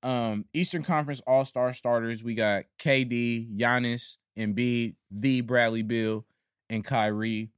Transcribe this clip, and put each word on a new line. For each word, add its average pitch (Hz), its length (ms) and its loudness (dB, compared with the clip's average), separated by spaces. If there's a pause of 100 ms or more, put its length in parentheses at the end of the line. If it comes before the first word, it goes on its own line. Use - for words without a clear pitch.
Um, 117 400 -2 (100)
Eastern 170 300 -2
Conference 147 420 0
All-Star 127 480 2
starters, 117 480 0
we 113 140 -4
got 107 300 2 (120)
K 135 280 2
D, 120 500 -2
Giannis, 120 640 0 (200)
Embiid, 117 580 0 (140)
the 127 320 0
Bradley 117 420 2
Beal, 110 420 -2 (440)
and 110 140 -4
Kyrie. 110 760 -2